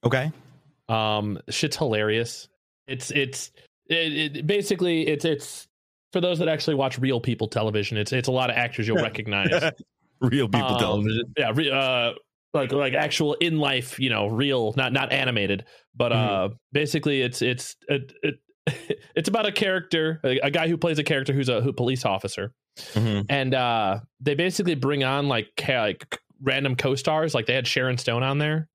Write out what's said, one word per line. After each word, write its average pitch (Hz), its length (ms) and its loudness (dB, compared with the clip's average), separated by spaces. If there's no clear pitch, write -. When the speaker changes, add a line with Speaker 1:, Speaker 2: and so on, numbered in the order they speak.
Speaker 1:
Okay. 131 280 2
Speaker 2:
Um, 107 500 0
shit's - 280 -2
hilarious. 110 720 0
It's, 131 240 -10
it's, 139 400 -2
it, 156 500 -2
it, 151 100 -4
basically, 180 600 2
it's, 151 180 0
it's, - 420 -4
for 185 100 0
those 175 180 0
that 165 80 2
actually 156 280 0
watch 131 240 0
real 127 220 2
people 113 260 -2
television, 107 500 0
it's, 104 140 -2
it's 127 160 0
a 135 40 0
lot 127 180 2
of 117 60 0
actors 120 320 0
you'll 113 100 2
Speaker 3:
Yeah. - 60 2
Speaker 2:
recognize. 110 760 0
Speaker 1:
<laughs> - 40 -20
Real 127 260 2
people 123 200 2
Speaker 2:
Um, 123 120 0
Speaker 1:
television. 110 560 0
Speaker 2:
yeah, 127 200 0
re-, 143 160 0
uh, 131 400 0
like, 131 180 0
like, 135 220 0
actual 147 420 0
in 165 220 0
life, 135 420 0
you 127 120 2
know, 104 160 2
real, 117 500 2
not, 131 160 0
not 131 180 0
animated, 113 540 0
but, 120 160 2
Speaker 1:
Mm-hmm. 104 420 2
Speaker 2:
uh, - 20 -14
basically 143 520 0
it's, 127 180 -4
it's, - 340 -2
it, 135 340 -2
it, - 140 -2
<laughs> - 80 -8
it's 165 140 0
about 214 180 0
a 202 40 -2
character, 175 720 0
a, 131 160 2
a 143 120 0
guy 160 160 0
who 165 100 0
plays 160 220 0
a 151 40 0
character 139 300 0
who's 131 160 2
a, 117 100 2
who, 131 140 0
police 127 320 -2
officer. 98 480 -2
Speaker 1:
Mm-hmm. 107 360 2
Speaker 2:
And, 135 260 2
uh, 113 460 2
they 143 160 0
basically 175 400 0
bring 135 280 0
on, 139 240 0
like, 117 200 0
ca-, 127 240 0
like, - 320 -2
c-, - 60 -10
random 135 320 0
co-stars. 151 580 0
Like, 120 140 0
they 123 80 2
had 127 100 0
Sharon 127 320 0
Stone 120 240 0
on 135 160 0
there. 156 380 0